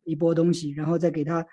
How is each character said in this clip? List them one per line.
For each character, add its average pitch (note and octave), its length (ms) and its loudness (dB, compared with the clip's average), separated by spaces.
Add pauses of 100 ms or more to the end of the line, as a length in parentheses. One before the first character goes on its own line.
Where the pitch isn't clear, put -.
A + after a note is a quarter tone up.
一 E3 100 -4
波 E3 180 2
东 E3 200 4
西， D#3+ 180 -6
然 D3+ 160 -6
后 E3+ 100 2
再 D#3+ 140 0
给 D#3 120 -2
它， E3 300 -2